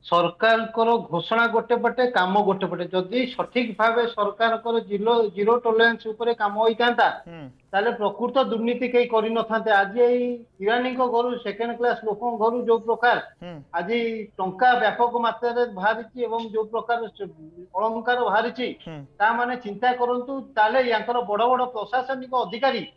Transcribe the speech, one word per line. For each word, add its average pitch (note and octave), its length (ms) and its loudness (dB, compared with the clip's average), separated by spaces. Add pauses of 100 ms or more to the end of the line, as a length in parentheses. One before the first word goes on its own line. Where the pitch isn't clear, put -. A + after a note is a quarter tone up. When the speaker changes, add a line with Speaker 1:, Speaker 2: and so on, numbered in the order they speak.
Speaker 1:
ସରକାରଙ୍କର A3 840 2 (200)
ଘୋଷଣା A3+ 360 0
ଗୋଟେ A3+ 300 0
ପଟେ, A#3+ 340 0
କାମ F#3+ 320 2
ଗୋଟେ F#3+ 240 0
ପଟେ। E3+ 180 -4 (100)
ଯଦି F#3 260 -2 (140)
ସଠିକ A#3 340 -2 (100)
ଭାବେ A3+ 280 2
ସରକାରଙ୍କର A3+ 720 0 (100)
ଜିରୋ, G3+ 280 0 (220)
ଜିରୋ G#3 200 4
ଟଲରେନ୍ସ A3+ 500 2
ଉପରେ A#3 280 -4
କାମ G#3 280 -2
ହୋଇଥାନ୍ତା, A#3 460 4 (180)
Speaker 2:
ହୁଁ। E3 180 -14 (260)
Speaker 1:
ତାହେଲେ G3+ 200 0 (100)
ପ୍ରକୃତ A3+ 340 -2 (160)
ଦୁର୍ନୀତି A#3+ 380 -2
କେହି A#3+ 180 4
କରିନଥାନ୍ତେ। A3 640 0
ଆଜି G3 300 2
ଏଇ B3 260 4 (340)
ଇରାନୀଙ୍କ B3 400 0 (100)
ଘରୁ, A#3+ 200 0 (140)
ସେକେଣ୍ଡ A3+ 340 -4
କ୍ଲାସ A#3 280 0
ଲୋକଙ୍କ A3+ 360 -4
ଘରୁ A#3 140 2 (100)
ଯୋଉ A3+ 120 4
ପ୍ରକାର A3+ 380 2 (260)
Speaker 2:
ହୁଁ। F3 140 -12 (180)
Speaker 1:
ଆଜି F#3 240 -2 (400)
ଟଙ୍କା F#3+ 300 0 (140)
ବ୍ୟାପକ A#3 300 0 (140)
ମାତ୍ରାରେ A#3+ 360 -2 (120)
ବାହାରିଛି A3 520 -4
ଏବଂ A3+ 140 -4 (140)
ଯୋଉ A3 100 0
ପ୍ରକାର A3+ 440 -4
ସ-, F3+ 260 -14 (420)
ଅଳଙ୍କାର A3+ 420 -2 (100)
ବାହାରିଛି, A3+ 380 -2 (200)
Speaker 2:
ହୁଁ। D#3+ 140 -12 (180)
Speaker 1:
ତା G#3 140 2
ମାନେ A#3+ 240 -2
ଚିନ୍ତା G#3+ 360 -4
କରନ୍ତୁ, B3 400 -2 (240)
ତାହେଲେ A3 240 4 (120)
ୟାଙ୍କର A3 260 0 (120)
ବଡ G#3 100 0 (100)
ବଡ B3+ 100 4 (140)
ପ୍ରଶାସନିକ B3+ 580 -4 (140)
ଅଧିକାରୀ A3+ 380 0 (120)